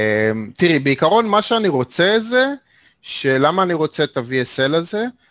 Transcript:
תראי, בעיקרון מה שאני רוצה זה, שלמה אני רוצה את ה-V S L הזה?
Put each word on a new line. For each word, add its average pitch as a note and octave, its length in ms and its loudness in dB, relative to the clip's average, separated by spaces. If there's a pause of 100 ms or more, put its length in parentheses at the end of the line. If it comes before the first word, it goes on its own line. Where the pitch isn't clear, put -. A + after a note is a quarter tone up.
(560)
תראי, E3+ 240 2
בעיקרון D#3+ 480 2
מה G#3 140 2
שאני A3 260 -2
רוצה E3+ 520 0
זה, B3+ 340 0 (480)
שלמה D3 640 0
אני F3 100 0
רוצה D#3 300 -2
את C#3+ 140 -4
ה-V A#2+ 120 -6
S C3 420 -2
L D#3+ 40 0
הזה? G#3 300 -4 (260)